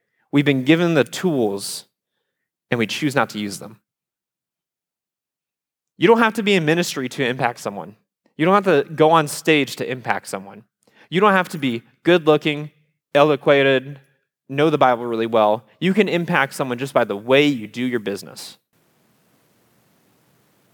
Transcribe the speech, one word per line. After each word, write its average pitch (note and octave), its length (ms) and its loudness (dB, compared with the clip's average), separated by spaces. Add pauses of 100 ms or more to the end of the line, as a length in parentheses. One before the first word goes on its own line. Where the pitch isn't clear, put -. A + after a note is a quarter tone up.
(320)
we've C#3+ 120 2
been C3+ 200 0
given E3 300 2
the C3+ 100 4
tools A2+ 840 -4 (840)
and B2 100 -4
we A2 100 -2
choose C#3+ 260 -6
not A#2+ 160 0
to G#2+ 80 -12
use G2+ 220 -10
them. A2 180 -20 (2250)
You E3 120 4
don't A3+ 100 6
have A3 160 0
to A3+ 80 -4
be G3+ 120 0
in E3+ 100 2
ministry D3+ 460 -2
to C#3 140 -4
impact B2 360 -4
someone. G2+ 340 -12 (420)
You D3+ 100 -2
don't F#3+ 180 2
have - 0 - (220)
to E3 80 -16
go D#3 180 4
on D#3 160 2
stage D3 480 0
to - 120 -6
impact A2+ 380 -6
someone. G2+ 380 -14 (440)
You E3 120 -2
don't G3+ 140 4
have F#3 160 0
to F3 80 -12
be B2 260 -6 (180)
good-looking, D3+ 720 0 (420)
eloquated, C#3 840 2 (500)
know D3 200 0
the D3 80 0
Bible B2 260 2
really A2+ 220 -2
well. A2 400 2 (120)
You F3+ 140 0
can G3 160 2
impact D#3 460 0
someone B2+ 240 -6
just C3+ 160 -10
by A#2+ 100 2
the G#2 100 -4
way C3 320 2
you B2 200 -2
do A2+ 180 -8
your A#2+ 160 -4
business. F#2+ 560 -12 (2250)